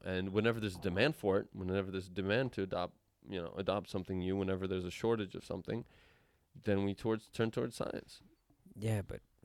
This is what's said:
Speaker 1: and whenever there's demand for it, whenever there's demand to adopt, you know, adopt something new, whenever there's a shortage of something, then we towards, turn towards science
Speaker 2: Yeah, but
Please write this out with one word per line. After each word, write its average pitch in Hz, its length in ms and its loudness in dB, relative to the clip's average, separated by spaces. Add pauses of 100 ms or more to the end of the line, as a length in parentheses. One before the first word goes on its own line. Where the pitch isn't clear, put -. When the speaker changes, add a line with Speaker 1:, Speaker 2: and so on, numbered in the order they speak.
Speaker 1:
and 92 280 0
whenever 113 280 4
there's 101 160 -2
demand 101 400 2
for 98 220 4
it, - 140 0
whenever 95 380 0
there's 95 180 -6
demand 101 460 2
to 101 80 -2
adopt, 92 320 -2 (340)
you 92 120 -4
know, 85 160 -6
adopt 95 340 0
something 95 300 -2
new, 92 160 2
whenever 95 320 0
there's 92 160 0
a 90 60 -4
shortage 110 440 0
of 85 100 -10
something, 107 400 -4 (800)
then 98 200 4
we 98 100 0
towards, 110 360 0
turn 113 200 2
towards 120 260 -2
science - 460 -6 (540)
Speaker 2:
Yeah, 107 260 0
but - 180 -10 (240)